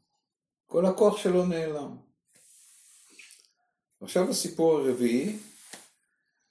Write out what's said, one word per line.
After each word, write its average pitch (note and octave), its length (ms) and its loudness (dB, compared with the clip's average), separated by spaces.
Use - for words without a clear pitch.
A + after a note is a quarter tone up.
כל F3 180 0
הכוח G3+ 320 4
שלו F3+ 280 2
נעלם. D#3+ 520 -6
עכשיו G3 280 0
הסיפור - 500 0
הרביעי, B2+ 600 0